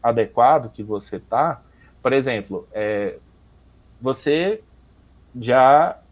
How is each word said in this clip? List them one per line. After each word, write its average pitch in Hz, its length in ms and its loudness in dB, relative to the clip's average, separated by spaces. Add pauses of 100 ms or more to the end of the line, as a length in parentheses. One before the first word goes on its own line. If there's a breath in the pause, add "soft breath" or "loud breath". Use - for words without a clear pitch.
adequado 120 680 0
que 110 120 -14
você 101 360 -8
tá, 143 420 -4 (420 soft breath)
por 127 100 0
exemplo, 117 580 -4
é, 104 460 -6 (800)
você 156 640 -2 (800)
já 131 580 4 (140)